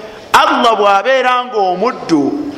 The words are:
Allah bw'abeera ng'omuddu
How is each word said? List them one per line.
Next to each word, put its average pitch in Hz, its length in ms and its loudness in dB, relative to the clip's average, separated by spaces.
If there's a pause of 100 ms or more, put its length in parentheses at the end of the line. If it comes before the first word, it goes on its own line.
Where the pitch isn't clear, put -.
(320)
Allah 254 440 4
bw'abeera 247 680 2
ng'omuddu 190 1120 -2